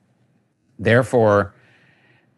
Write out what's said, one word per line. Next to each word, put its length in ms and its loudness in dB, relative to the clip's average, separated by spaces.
Therefore, 760 0